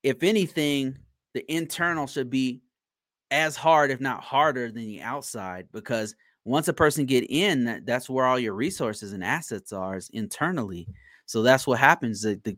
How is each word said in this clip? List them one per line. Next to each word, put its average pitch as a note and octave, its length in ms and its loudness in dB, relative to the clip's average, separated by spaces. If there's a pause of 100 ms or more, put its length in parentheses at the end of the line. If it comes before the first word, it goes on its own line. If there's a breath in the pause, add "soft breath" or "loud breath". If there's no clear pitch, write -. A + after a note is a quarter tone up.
if C3 220 0
anything, D3 720 0 (360)
the - 180 -6
internal E3 560 -2
should C3 220 -4
be B2+ 300 -2 (720)
as D3+ 260 0
hard, D3+ 340 6
if B2 100 -4
not C3 220 -4
harder, C3 480 2
than A2+ 160 -10
the G2 160 -12
outside, G2+ 720 -8
because A2 420 -4 (300)
once D3 240 0
a D#3+ 40 0
person D3+ 320 4
get B2+ 240 2
in, D#3 360 2
that, A#2 200 -4
that's B2 240 -2
where C3 160 0
all B2+ 140 4
your A2 160 -2
resources A2 580 -4
and F#2+ 100 -8
assets A2+ 500 -4
are, F#2+ 240 -6
is F2+ 160 -10
internally. A2 760 -4 (380 loud breath)
So A2 160 0
that's C3 240 6
what B2 120 2
happens. B2 440 4
The, G#2 200 -2
the, G2+ 160 -4